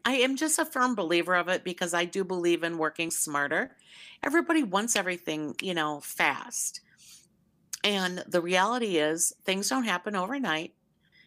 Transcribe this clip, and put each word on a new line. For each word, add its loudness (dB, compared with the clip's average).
I 2
am 2
just 2
a 2
firm 0
believer 2
of 2
it 0
because -2
I 2
do -2
believe 2
in -2
working -2
smarter. -2
Everybody 2
wants 0
everything, -4
you -4
know, -2
fast. -2
And 0
the 2
reality 2
is 2
things 0
don't 0
happen -2
overnight. -4